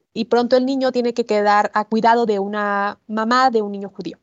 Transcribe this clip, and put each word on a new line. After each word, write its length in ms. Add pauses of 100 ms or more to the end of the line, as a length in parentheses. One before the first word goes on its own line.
(140)
y 120
pronto 300
el 80
niño 280
tiene 200
que 140
quedar 480
a 100
cuidado 400
de 140
una 680
mamá 440
de 100
un 120
niño 220
judío. 280